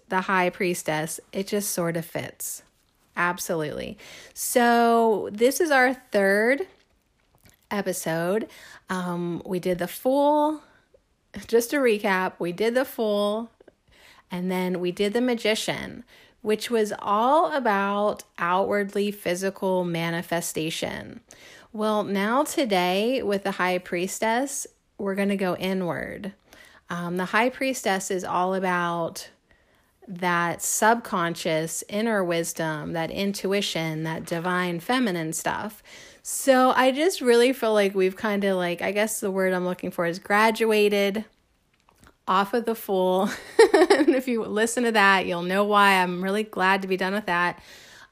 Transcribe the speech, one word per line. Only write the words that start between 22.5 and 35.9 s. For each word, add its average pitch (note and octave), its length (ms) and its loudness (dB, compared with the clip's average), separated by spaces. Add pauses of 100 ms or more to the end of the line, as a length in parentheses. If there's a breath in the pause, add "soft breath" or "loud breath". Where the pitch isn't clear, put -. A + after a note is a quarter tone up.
with G3+ 220 -2
the G3 80 -2
High F3+ 280 0
Priestess, A3 840 -4 (320)
we're G3 180 -4
gonna G3+ 200 0
go F#3+ 220 -2
inward. F#3+ 760 -4 (560 loud breath)
Um, F3 280 -4
the F#3 80 -2
High A3+ 240 2
Priestess B3 600 -2
is F#3 140 -2
all F3+ 300 0
about F3 760 -2 (800 soft breath)
that F3 540 -2
subconscious E3+ 1300 0
inner G#3 340 -2
wisdom, E3+ 720 -4
that E3 180 -4
intuition, F#3+ 920 -4
that D#3+ 220 -6
divine F3 540 -2
feminine F3+ 540 -2
stuff. - 500 -6 (400 loud breath)